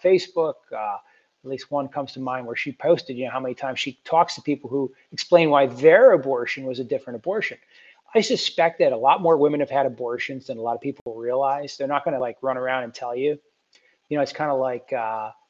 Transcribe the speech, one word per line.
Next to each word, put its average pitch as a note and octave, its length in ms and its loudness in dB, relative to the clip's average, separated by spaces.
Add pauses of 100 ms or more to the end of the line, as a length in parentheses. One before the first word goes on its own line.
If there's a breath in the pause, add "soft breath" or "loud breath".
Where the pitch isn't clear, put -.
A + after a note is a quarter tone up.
Facebook, F3 520 2 (180)
uh, G#2+ 240 -6 (480 soft breath)
at C3 60 -12
least C3+ 200 -10
one C#3+ 180 -2
comes C#3 240 -8
to C3 80 -12
mind B2+ 260 -6
where A#2 100 -8
she - 160 -6
posted, D3+ 440 -2
you B2+ 100 -6
know, A#2+ 40 -8
how B2+ 100 -6
many B2+ 140 -6
times C3 260 -8
she - 240 -10
talks D#3+ 300 2
to - 80 -16
people C#3+ 260 -4
who C3 240 -4 (200 soft breath)
explain E3 380 4
why C#3+ 160 6
their D#3+ 460 8
abortion C3+ 520 0
was C3 160 -6
a B2+ 40 -6
different B2 320 -6
abortion. F#3+ 420 -6 (560 soft breath)
I A3+ 60 4
suspect F3+ 600 0
that D3 120 4
a B2 40 -2
lot C#3 260 2
more E3 160 4
women D3 220 2
have C#3 100 -2
had C3+ 160 0
abortions B2 600 -8
than B2 120 -10
a - 20 -10
lot A#2 140 -4
of A#2+ 80 -8
people C3 320 -8
realize. C3+ 640 -4
They're C#3 100 -4
not C#3+ 160 -2
gonna, C#3 140 -2
like, A#2+ 240 -6
run C3 160 -2
around B2+ 260 -4
and A#2 80 -12
tell A#2+ 240 -8
you. D3 220 0 (720 soft breath)
You D3 80 -2
know, C#3+ 40 0
it's C3 120 -4
kinda D3+ 200 -2
like, B2+ 380 -4
uh, A2 380 -6 (200)